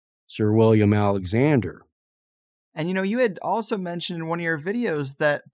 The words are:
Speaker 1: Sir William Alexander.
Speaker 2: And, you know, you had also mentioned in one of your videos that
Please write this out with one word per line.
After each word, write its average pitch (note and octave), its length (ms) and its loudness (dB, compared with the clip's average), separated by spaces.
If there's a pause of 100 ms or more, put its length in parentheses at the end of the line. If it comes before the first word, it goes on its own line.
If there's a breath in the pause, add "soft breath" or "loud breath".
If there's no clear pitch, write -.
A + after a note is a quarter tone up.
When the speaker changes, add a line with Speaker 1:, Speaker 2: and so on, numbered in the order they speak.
(260)
Speaker 1:
Sir G#2+ 260 -2
William A2 400 6
Alexander. G#2 920 0 (920)
Speaker 2:
And, D#3 140 -6
you F#3 60 -2
know, F#3+ 80 -2
you G#3+ 180 0
had G#3+ 200 0
also G#3+ 380 -4
mentioned F3 400 -8
in E3 80 -6
one E3+ 140 -4
of E3+ 40 -6
your D#3+ 140 -2
videos D#3+ 600 -4
that D3 340 0